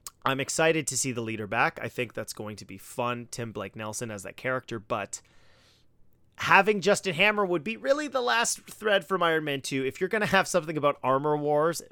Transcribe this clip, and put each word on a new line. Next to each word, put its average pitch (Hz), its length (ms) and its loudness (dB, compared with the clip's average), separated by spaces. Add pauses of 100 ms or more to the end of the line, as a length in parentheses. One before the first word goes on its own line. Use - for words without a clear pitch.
(240)
I'm 135 160 0
excited 160 480 2
to 127 100 -4
see 131 140 0
the 117 100 -4
leader 110 260 -4
back. 120 340 0
I - 60 -6
think 120 260 -6
that's 113 200 -8
going 107 240 -10
to - 80 -16
be - 120 -14
fun. 120 540 -4
Tim 117 200 -8
Blake 98 240 -8
Nelson 110 360 -6
as 104 100 -8
that - 160 -12
character, 127 400 -4
but 101 440 -6 (1160)
having 190 440 6
Justin 185 340 2
Hammer 208 300 2
would 175 180 -2
be 220 140 -6
really 277 300 0
the 262 140 -2
last 233 400 0
thread 196 440 0
from 180 180 0
Iron 160 200 2
Man 143 180 -4
two. 135 220 -2
If 131 160 -4
you're 185 100 -2
gonna 214 180 0
have 185 200 4
something 160 300 -2
about 143 260 2
Armor 143 340 2
Wars, 147 440 2 (100)